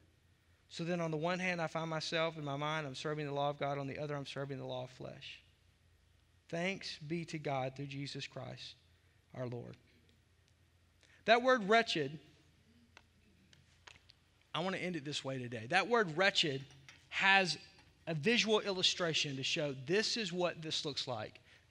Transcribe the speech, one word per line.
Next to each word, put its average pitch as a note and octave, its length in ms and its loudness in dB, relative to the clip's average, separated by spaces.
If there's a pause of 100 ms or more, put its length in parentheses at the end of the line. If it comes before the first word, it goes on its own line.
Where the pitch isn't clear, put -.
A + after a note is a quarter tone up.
(720)
So - 120 -10
then E3+ 180 -2
on E3 120 -2
the D#3 40 -2
one F3 220 -2
hand, F3+ 220 -2
I D#3+ 80 0
find E3 200 -4
myself D#3+ 480 -2
in D3+ 80 -8
my C#3 120 -2
mind, D3+ 300 0
I'm C3 100 -8
serving D3+ 300 -2
the C#3 60 -2
law C#3+ 160 4
of D3 120 -2
God. C#3+ 180 2
On C#3 80 -2
the C3+ 120 -4
other, D3 180 -4
I'm C#3 100 -6
serving C#3 320 -6
the C3 80 -8
law B2+ 180 -6
of B2 60 -12
flesh. - 500 -14 (1080)
Thanks F3+ 580 -6
be E3 200 -4
to D#3+ 120 -8
God C3+ 380 -2
through C#3+ 100 -8
Jesus C3+ 400 -8
Christ B2+ 480 -12 (600)
our B2+ 100 -6
Lord." A#2+ 300 -10 (1500)
That A#3+ 160 8
word B3+ 260 4
wretched, E3 500 4 (2250)
I D3+ 60 -2
wanna F#3 180 0
end E3+ 180 -2
it C3+ 80 -6
this C#3+ 200 -4
way C3+ 140 -4
today. A#2+ 300 -6
That F3+ 200 4
word G#3+ 280 4
wretched E3 480 4 (460)
has F#3+ 480 6 (480)
a E3 80 -2
visual G#3 460 4
illustration E3 760 0
to C3+ 60 -4
show D3 320 0 (120)
this G3+ 300 2
is G3+ 160 -2
what E3+ 300 -2
this D#3+ 240 -4
looks C#3 200 -4
like, A2 340 -6 (300)